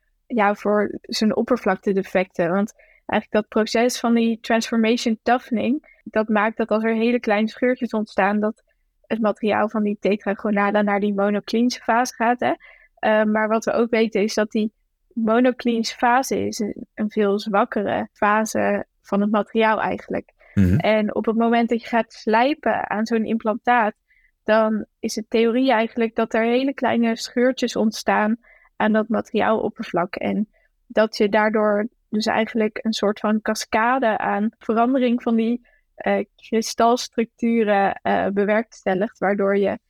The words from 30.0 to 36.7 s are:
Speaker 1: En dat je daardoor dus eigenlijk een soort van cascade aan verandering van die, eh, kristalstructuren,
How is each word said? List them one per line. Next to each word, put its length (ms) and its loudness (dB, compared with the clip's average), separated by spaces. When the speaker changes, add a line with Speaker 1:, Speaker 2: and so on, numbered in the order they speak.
Speaker 1:
En 320 -4
dat 300 0
je 120 2
daardoor 600 0
dus 180 -4
eigenlijk 560 0
een 100 -2
soort 280 -2
van 200 0
cascade 800 0
aan 400 -2
verandering 640 0
van 140 0
die, 300 -2
eh, 300 -2
kristalstructuren, 1700 0